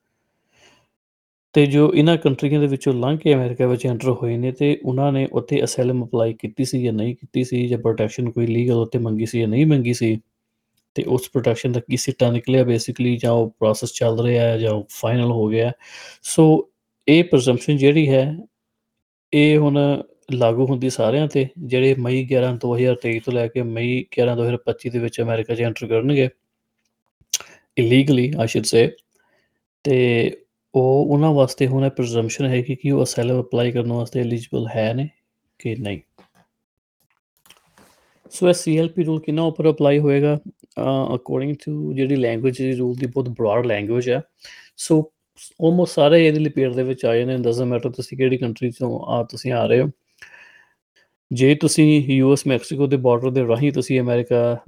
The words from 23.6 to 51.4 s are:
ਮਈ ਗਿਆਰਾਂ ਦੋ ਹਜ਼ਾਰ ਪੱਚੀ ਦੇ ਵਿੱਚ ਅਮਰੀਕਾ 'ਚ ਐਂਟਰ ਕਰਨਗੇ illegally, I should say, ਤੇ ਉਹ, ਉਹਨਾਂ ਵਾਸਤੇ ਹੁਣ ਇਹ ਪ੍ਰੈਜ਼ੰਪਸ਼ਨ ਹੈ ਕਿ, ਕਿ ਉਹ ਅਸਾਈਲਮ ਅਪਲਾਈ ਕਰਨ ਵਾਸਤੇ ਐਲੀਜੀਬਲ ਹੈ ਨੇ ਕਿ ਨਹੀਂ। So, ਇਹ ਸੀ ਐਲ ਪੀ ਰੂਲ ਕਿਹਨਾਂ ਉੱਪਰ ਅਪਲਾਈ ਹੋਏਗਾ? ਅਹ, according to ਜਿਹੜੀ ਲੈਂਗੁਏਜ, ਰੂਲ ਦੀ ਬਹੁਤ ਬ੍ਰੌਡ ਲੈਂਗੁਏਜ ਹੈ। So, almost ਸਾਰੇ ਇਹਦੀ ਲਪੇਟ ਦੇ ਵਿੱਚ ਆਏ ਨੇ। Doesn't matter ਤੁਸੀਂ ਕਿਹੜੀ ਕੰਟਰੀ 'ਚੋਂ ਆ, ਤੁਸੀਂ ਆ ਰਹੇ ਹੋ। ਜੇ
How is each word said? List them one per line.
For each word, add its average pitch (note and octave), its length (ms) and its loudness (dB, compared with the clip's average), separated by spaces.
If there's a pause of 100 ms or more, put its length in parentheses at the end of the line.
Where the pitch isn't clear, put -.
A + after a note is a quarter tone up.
ਮਈ A#2+ 440 -4 (120)
ਗਿਆਰਾਂ A#2+ 200 0
ਦੋ A#2+ 60 -2
ਹਜ਼ਾਰ A#2+ 140 -2
ਪੱਚੀ A#2+ 320 -6
ਦੇ A#2+ 100 -4
ਵਿੱਚ A#2 220 -4
ਅਮਰੀਕਾ A#2 340 -2
'ਚ A2+ 60 -4
ਐਂਟਰ A#2 260 -4
ਕਰਨਗੇ B2+ 420 2 (1500)
illegally, B2+ 480 4
I C#3+ 140 -2
should A2 200 -2
say, - 260 2 (920)
ਤੇ B2 480 2 (440)
ਉਹ, C3+ 340 2
ਉਹਨਾਂ D3 220 2
ਵਾਸਤੇ C3+ 360 2
ਹੁਣ C3+ 180 0
ਇਹ C3+ 60 0
ਪ੍ਰੈਜ਼ੰਪਸ਼ਨ A#2 540 -4
ਹੈ B2+ 160 0
ਕਿ, B2+ 140 -6
ਕਿ C#3 160 -4
ਉਹ C3+ 120 2
ਅਸਾਈਲਮ B2 380 -2
ਅਪਲਾਈ B2 300 -2
ਕਰਨ A#2+ 220 -4
ਵਾਸਤੇ A#2+ 260 -4
ਐਲੀਜੀਬਲ A#2 560 -4
ਹੈ A2 180 -2
ਨੇ C#3 160 -6 (500)
ਕਿ A2+ 160 -6
ਨਹੀਂ। G2+ 240 -10 (2250)
So, - 200 0
ਇਹ F3 60 6
ਸੀ D#3+ 240 0
ਐਲ D#3+ 120 0
ਪੀ E3 140 -4
ਰੂਲ D#3 180 -2
ਕਿਹਨਾਂ D#3 220 -4
ਉੱਪਰ D#3 260 0
ਅਪਲਾਈ D3 300 2
ਹੋਏਗਾ? D3 400 2 (400)
ਅਹ, C3+ 360 -2
according C3+ 380 -6
to D3+ 400 -8
ਜਿਹੜੀ C3+ 220 0
ਲੈਂਗੁਏਜ, B2 460 -2 (180)
ਰੂਲ B2 160 -2
ਦੀ C3+ 100 -6
ਬਹੁਤ B2+ 240 -4
ਬ੍ਰੌਡ A#2 360 0
ਲੈਂਗੁਏਜ A2+ 440 -2
ਹੈ। C3 120 0 (680)
So, D#3 100 4 (640)
almost F3 180 2
ਸਾਰੇ E3 420 6
ਇਹਦੀ D3+ 120 2
ਲਪੇਟ C#3+ 340 0
ਦੇ B2+ 100 -2
ਵਿੱਚ B2+ 220 -6
ਆਏ A#2 200 2
ਨੇ। B2+ 100 -4
Doesn't B2 340 -2
matter B2 220 -2
ਤੁਸੀਂ C3 260 -12
ਕਿਹੜੀ C3 200 2
ਕੰਟਰੀ B2 320 -4
'ਚੋਂ A#2+ 300 -6
ਆ, A#2 240 -4
ਤੁਸੀਂ A#2+ 280 -8
ਆ A#2 140 0
ਰਹੇ A#2 160 4
ਹੋ। D3 80 0 (1400)
ਜੇ C3 220 4